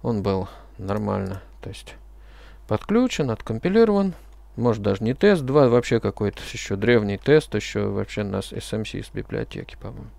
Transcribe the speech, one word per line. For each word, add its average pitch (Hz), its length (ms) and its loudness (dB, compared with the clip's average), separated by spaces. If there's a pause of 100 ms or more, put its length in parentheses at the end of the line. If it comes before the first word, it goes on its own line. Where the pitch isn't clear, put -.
Он 113 200 -2
был 95 260 -2 (300)
нормально, 98 640 -4 (180)
то - 80 -14
есть - 260 -16 (720)
подключен, 196 640 0
откомпилирован. 196 840 2 (420)
Может, 113 260 2
даже 101 220 0
не 123 100 0
тест 196 280 4
два, 135 260 6
вообще 120 320 4
какой-то 101 400 -4 (120)
еще 101 240 -6
древний 104 420 2
тест, 151 360 2
еще 104 380 -2
вообще 101 320 -4
нас 98 280 -6
S - 200 -10
M 107 120 -4
C 98 180 -8
с - 80 -14
библиотеки, 107 640 -8
по-моему. 104 420 -14